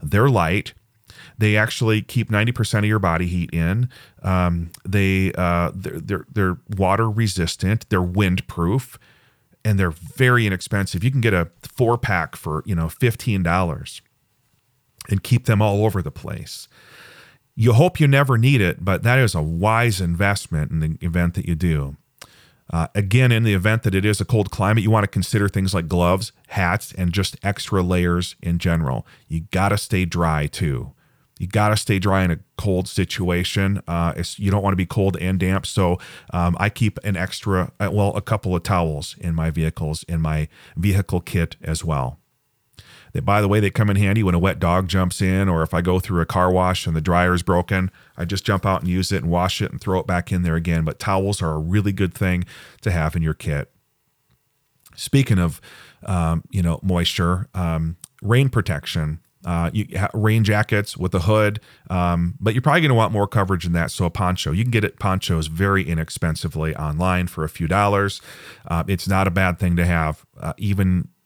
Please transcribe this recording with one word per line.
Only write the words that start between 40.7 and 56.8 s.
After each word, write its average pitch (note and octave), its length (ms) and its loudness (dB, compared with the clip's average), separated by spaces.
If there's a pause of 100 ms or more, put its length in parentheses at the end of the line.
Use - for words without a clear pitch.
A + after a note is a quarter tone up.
vehicle F#2 460 0
kit - 400 -2
as D#2+ 200 -4
well. C#2 360 -4 (960)
They, - 60 -2
by G2+ 200 2
the G#2 80 2
way, G#2 100 4
they G2+ 120 2
come G#2+ 180 0
in G2 80 2
handy G2+ 260 2
when F2+ 120 2
a F2 40 2
wet F2+ 220 0
dog F2+ 260 2
jumps F#2 360 0
in, F#2+ 260 2
or E2 140 0
if D#2 100 -2
I E2+ 80 0
go F2+ 180 2
through F2+ 220 -2
a D#2+ 60 0
car F#2 260 2
wash F#2 340 0
and E2 80 0
the D#2+ 60 0
dryer's F2+ 420 2
broken, F#2 480 0 (280)
I E2+ 80 -6
just F#2+ 180 -6
jump G2+ 220 0
out F#2+ 160 0
and F2+ 60 -4
use F2+ 220 0
it G2 120 0
and E2 80 -2
wash F2 320 0
it - 100 -4
and - 80 -12
throw F#2 180 -2
it - 80 -4
back F2 240 -2
in F2+ 120 0
there E2+ 120 0
again. E2 300 0
But D#2 140 -6
towels G2 420 -2
are D#2+ 140 -2
a D#2 40 -4
really F#2+ 320 0
good F#2+ 240 -4
thing F2+ 300 -2 (380)
to G#2 80 -2
have D#2+ 260 0
in E2 60 0
your D#2 120 -2
kit. - 380 -6 (1200)
Speaking C3 440 2
of, E2+ 220 0 (440)
um, E2 460 0
you G2 120 0
know, E2+ 200 2